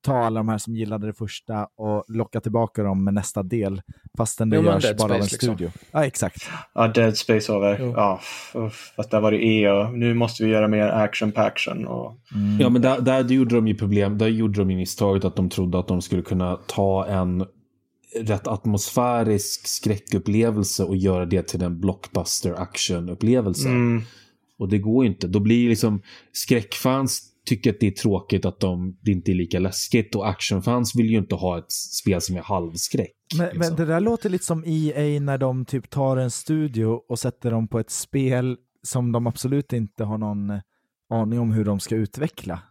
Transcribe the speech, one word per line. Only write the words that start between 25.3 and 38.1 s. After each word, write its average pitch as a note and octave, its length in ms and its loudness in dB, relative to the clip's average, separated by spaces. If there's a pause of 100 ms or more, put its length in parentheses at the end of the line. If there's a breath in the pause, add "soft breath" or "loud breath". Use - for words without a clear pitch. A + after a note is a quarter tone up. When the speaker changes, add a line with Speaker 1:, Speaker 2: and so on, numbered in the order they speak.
Speaker 4:
blir A#2 280 4
liksom G#2+ 340 2 (300 loud breath)
skräckfans - 1000 -2 (160)
tycker A#2+ 240 2
att G2 100 -2
det A2 60 4
är G2 40 4
tråkigt F#2+ 540 0
att F#2 160 -2
de, F#2 400 -2
det G#2 100 0
inte F#2 220 0
är - 20 4
lika F2+ 240 -2
läskigt, F#2+ 560 0
och G#2 140 -2
actionfans A2 680 -2
vill A2+ 140 2
ju A2+ 80 4
inte F#2+ 160 -2
ha F2+ 240 -2
ett - 140 -12
spel - 480 -2
som F#2 160 -4
är F2 60 -6
halvskräck, F2+ 680 -4 (280)
Speaker 1:
Men, E3+ 80 0
Speaker 4:
liksom. E3+ 140 -6
Speaker 1:
men E3 160 0
det E3 80 0
där D#3+ 160 0
låter A3 300 0
lite F3+ 140 -4
som D#3+ 220 -4
E D#3 260 0 (240)
A C#3+ 40 -2
när C#3 180 -2
de B2+ 260 -2
typ - 260 -6
tar C3+ 260 0
en B2+ 140 0
studio A#2 800 -2
och A#2 100 -4
sätter B2 320 -4
dem A2+ 180 0
på A#2 100 -2
ett A2 120 -4
spel B2+ 640 -2 (260)